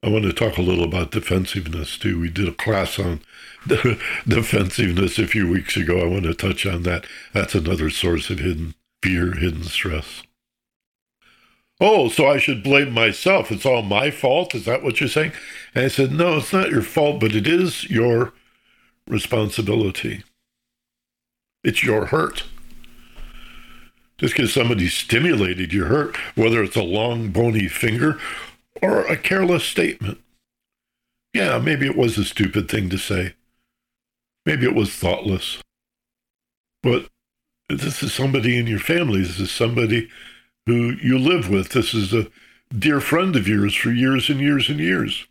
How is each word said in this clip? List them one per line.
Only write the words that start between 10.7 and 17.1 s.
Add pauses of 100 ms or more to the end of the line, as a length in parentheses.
"Oh,
so
I
should
blame
myself.
It's
all
my
fault.
Is
that
what
you're
saying?" (420)
And
I
said,
"No,
it's
not
your
fault,